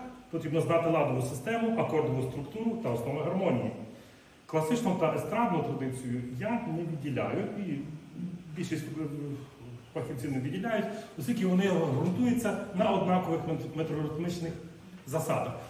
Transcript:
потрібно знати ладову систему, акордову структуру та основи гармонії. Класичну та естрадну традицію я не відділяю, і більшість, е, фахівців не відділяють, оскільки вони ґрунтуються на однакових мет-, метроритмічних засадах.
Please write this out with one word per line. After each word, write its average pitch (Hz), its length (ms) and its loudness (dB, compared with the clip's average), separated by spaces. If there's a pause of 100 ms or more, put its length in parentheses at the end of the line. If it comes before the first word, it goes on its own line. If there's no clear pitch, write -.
(300)
потрібно 156 300 0
знати 160 300 4
ладову 131 320 4
систему, 226 580 0
акордову 131 420 2
структуру 214 600 -2
та 123 80 0
основи 139 340 0
гармонії. 151 460 2 (760)
Класичну 175 540 2
та 156 140 4
естрадну 190 480 2
традицію 123 600 -2 (180)
я 208 100 0
не 170 320 -2
відділяю, 147 640 -2 (140)
і 160 200 -2 (760)
більшість, 165 280 -4
е, 151 180 -6 (920)
фахівців 143 380 -4
не 127 80 0
відділяють, 202 460 0 (320)
оскільки 190 280 0
вони 185 220 6
ґрунтуються 180 880 4 (180)
на 190 160 4
однакових 175 500 4
мет-, 151 360 -2
метроритмічних 160 760 -2 (540)
засадах. 135 460 0 (180)